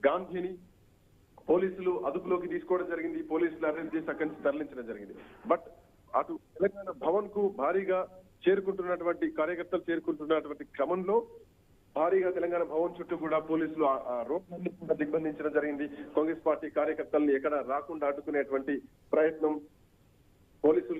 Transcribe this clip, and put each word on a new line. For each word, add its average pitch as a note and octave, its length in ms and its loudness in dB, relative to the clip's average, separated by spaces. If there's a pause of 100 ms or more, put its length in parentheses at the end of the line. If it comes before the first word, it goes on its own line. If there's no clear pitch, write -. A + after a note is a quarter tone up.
గాంధీని F3+ 460 -2 (960)
పోలీసులు F3+ 420 2 (160)
అదుపులోకి F3+ 400 0
తీసుకోవడం F3 420 0
జరిగింది. E3 340 -4
పోలీసులు D#3+ 440 0
అరెస్ట్ D#3 280 -2
చేసి D#3+ 160 -2
అక్కడి D#3 180 -2
నుంచి - 140 -10
తరలించడం C#3 480 -2
జరిగింది. G#2 240 -12 (340)
But E3+ 120 2 (540)
అటు D#3 240 -2 (160)
తెలంగాణ G3 340 -2 (160)
భవన్ G3+ 240 2
కు G3+ 280 0
భారీగా F#3 420 2 (460)
చేరుకుంటున్నటువంటి F3+ 920 2
కార్యకర్తలు E3+ 500 -2
చేరుకుంటున్నటువంటి D3+ 760 -2
క్రమంలో F#3 640 0 (680)
భారీగా F3+ 360 4
తెలంగాణ F3 320 0
భవన్ E3 360 0
చుట్టూ E3+ 180 -4
కూడా D#3 220 0
పోలీసులు D#3 460 0
ఆ, C3+ 100 4 (180)
ఆ A#2+ 160 -2
రోడ్లన్నీ F3 400 -4
కూడా D#3+ 240 -2
దిగ్బంధించడం D3+ 600 -2
జరిగింది. D3 340 0 (280)
కాంగ్రెస్ D#3 300 0
పార్టీ D3+ 240 0
కార్యకర్తల్ని D3+ 640 2
ఎక్కడ D3 180 0 (200)
రాకుండా D3+ 340 -2
అడ్డుకునేటువంటి C#3 760 -2 (320)
ప్రయత్నం D#3 480 4 (1000)
పోలీసులు E3 360 4